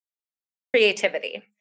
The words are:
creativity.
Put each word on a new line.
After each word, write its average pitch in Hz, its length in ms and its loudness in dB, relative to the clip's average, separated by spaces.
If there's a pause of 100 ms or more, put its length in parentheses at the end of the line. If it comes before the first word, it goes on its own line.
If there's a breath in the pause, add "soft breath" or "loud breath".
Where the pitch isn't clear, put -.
(720)
creativity. 202 680 0 (180)